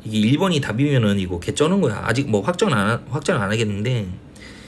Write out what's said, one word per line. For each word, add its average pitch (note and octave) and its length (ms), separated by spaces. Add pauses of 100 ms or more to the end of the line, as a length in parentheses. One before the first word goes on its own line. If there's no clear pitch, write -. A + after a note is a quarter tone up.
이게 A2 140
일 A#2 200
번이 F3 220
답이면은 A#2 580
이거 F2+ 220
개 - 120
쩌는 F3+ 280
거야. G#2+ 240
아직 B2+ 260
뭐 G#2 100
확정 F3+ 320
안 A2+ 60 (120)
하-, A#2 180
확정 C#3+ 340
안 G2 80
하겠는데, A2 560 (600)